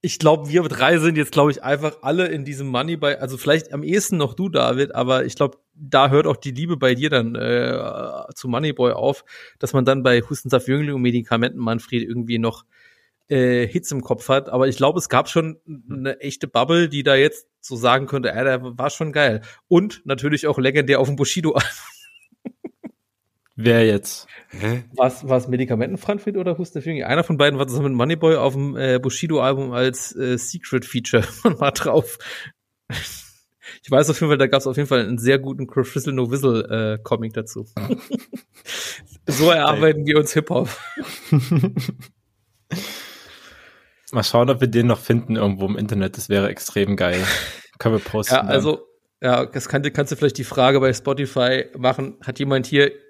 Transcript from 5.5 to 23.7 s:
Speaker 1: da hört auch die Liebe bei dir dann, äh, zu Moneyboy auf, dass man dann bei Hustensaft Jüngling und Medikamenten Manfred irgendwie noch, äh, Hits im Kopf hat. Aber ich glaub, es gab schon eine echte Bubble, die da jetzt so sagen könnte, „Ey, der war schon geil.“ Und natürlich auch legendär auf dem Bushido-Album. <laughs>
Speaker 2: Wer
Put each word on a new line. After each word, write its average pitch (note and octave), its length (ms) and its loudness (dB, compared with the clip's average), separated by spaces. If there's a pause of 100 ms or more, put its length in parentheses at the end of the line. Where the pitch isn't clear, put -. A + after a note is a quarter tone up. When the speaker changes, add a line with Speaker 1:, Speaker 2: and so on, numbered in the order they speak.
Speaker 1:
da C#3 340 4
hört D3 160 4
auch D3 120 0
die C#3 140 -10
Liebe D#3+ 240 -4
bei B2+ 200 4
dir C#3+ 160 -2
dann, A#2 240 0
äh, A#2+ 880 -4 (100)
zu - 140 -12
Moneyboy B2+ 460 2
auf, C3+ 300 -2 (360)
dass - 140 -4
man C3 120 4
dann C3+ 180 4
bei B2 180 6
Hustensaft B2+ 460 -2
Jüngling C#3+ 280 -2
und B2+ 80 -2
Medikamenten A#2+ 560 0
Manfred A2+ 420 -4
irgendwie A#2 380 -4
noch, A2+ 260 -4 (600)
äh, B2+ 400 2
Hits F3 240 -4
im C3+ 100 -4
Kopf - 260 -6
hat. C3+ 220 0
Aber B2+ 180 2
ich - 100 -2
glaub, D3 200 4
es D#3+ 100 -6
gab C3+ 220 2
schon D#3+ 280 -2 (320)
eine C3+ 300 -6
echte - 280 -8
Bubble, D#3+ 420 2
die C#3+ 140 -6
da C#3 120 4
jetzt C#3+ 320 2 (140)
so - 140 -12
sagen B2 320 2
könnte, C3 260 -2
„Ey, A2+ 100 -2
der B2+ 340 -2
war C3+ 120 -2
schon D#3 240 -6
geil.“ B2 280 2 (260)
Und F#3 380 2
natürlich C#3 420 -2
auch D3 100 0
legendär C3+ 420 2
auf C3+ 80 2
dem C#3+ 80 -2
Bushido-Album. C#3+ 540 0 (760)
<laughs> - 80 -16 (1040)
Speaker 2:
Wer A#2 300 4